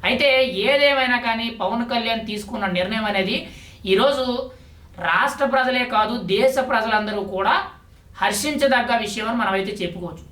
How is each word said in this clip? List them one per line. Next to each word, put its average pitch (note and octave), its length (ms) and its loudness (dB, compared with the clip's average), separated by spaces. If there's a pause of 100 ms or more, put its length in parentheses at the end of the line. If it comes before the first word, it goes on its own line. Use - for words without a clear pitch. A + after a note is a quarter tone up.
అయితే C4+ 200 2 (400)
ఏదేమైనా C4+ 580 4
కానీ A3+ 200 -2 (140)
పవన్ A3+ 320 0
కళ్యాణ్ A3+ 380 -2
తీసుకున్న G#3 360 -6 (120)
నిర్ణయం A3 320 -2
అనేది G3 260 0 (560)
ఈరోజు B3+ 320 4 (840)
రాష్ట్ర B3 360 2 (100)
ప్రజలే B3+ 300 2 (100)
కాదు G#3+ 200 2 (220)
దేశ C4 180 4 (160)
ప్రజలందరూ G#3+ 500 0 (140)
కూడా G3+ 200 2 (640)
హర్షించదగ్గ A#3+ 840 2
విషయం G#3+ 240 -4
అని A#3+ 140 -2
మనమైతే F#3+ 400 0
చెప్పుకోవచ్చు. F3 500 -8